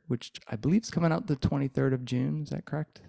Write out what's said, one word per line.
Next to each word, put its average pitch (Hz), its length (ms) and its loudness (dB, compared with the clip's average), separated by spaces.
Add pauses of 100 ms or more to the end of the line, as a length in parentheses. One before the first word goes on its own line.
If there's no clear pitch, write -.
which 127 240 -4 (160)
I - 80 -6
believe 156 280 2
is - 80 -10
coming 165 200 2
out - 160 0
the 147 80 0
twenty-third 135 580 2
of 127 120 -2
June. 135 380 0
Is 147 60 -10
that 147 160 -6
correct? - 420 -6